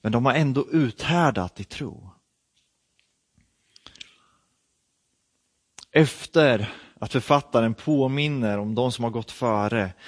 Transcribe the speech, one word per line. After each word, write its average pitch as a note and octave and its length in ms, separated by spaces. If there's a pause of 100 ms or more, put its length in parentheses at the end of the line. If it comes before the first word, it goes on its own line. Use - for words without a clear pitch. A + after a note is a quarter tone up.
Men A2 120
de A#2+ 140
har B2+ 80
ändå C#3+ 360
uthärdat C#3 880
i G2 40
tro. G2 460 (3750)
Efter C#3 840 (300)
att - 100
författaren A#2+ 640
påminner C3+ 840
om G#2+ 160
de B2 180
som A#2+ 120
har A#2 60
gått A2+ 200
före, G#2 640 (160)